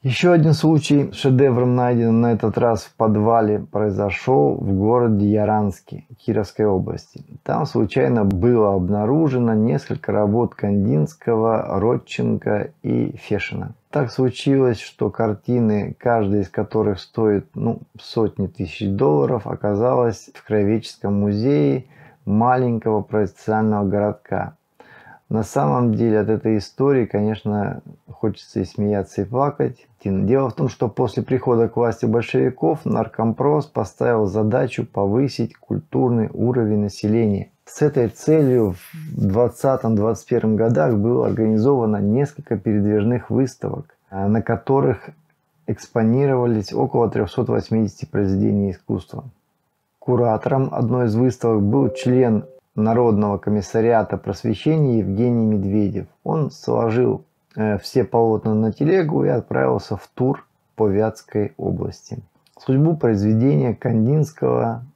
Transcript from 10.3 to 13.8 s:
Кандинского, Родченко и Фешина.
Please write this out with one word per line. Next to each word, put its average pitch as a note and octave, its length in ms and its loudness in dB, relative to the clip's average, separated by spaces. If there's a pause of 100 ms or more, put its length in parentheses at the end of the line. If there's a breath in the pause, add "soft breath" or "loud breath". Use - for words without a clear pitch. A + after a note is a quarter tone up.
Кандинского, A2 1300 0
Родченко A2 920 -2 (100)
и A#2 360 -2
Фешина. - 560 -6 (180)